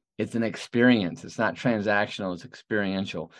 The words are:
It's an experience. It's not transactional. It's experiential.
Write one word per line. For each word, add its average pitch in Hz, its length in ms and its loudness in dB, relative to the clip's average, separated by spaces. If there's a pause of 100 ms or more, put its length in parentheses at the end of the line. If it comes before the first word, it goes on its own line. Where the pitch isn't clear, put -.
(180)
It's 107 180 -4
an 113 80 0
experience. 117 800 2
It's - 140 -12
not 107 180 0
transactional. 104 800 0
It's 85 120 -10
experiential. 95 960 -4